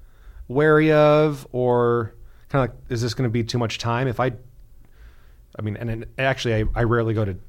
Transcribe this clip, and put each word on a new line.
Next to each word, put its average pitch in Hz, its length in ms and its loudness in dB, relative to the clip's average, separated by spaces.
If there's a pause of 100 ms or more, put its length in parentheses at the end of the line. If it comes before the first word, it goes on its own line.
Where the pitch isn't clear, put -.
(480)
wary 151 420 4
of, 151 640 4
or 120 600 0 (340)
kinda 139 140 0
like, 117 100 -2 (160)
"Is 120 140 -4
this 120 100 -2
gonna 127 160 -2
be 113 160 0
too 117 140 -4
much 117 200 -4
time?" 120 300 -2
If 120 120 -6
I, 127 120 0 (1300)
I - 40 -8
mean, 107 140 -6
and, 120 140 -8
and 113 160 -8 (120)
actually, 127 440 0
I, - 20 0 (100)
I 113 100 0
rarely 113 280 0
go 107 140 -2
to 92 100 -6 (120)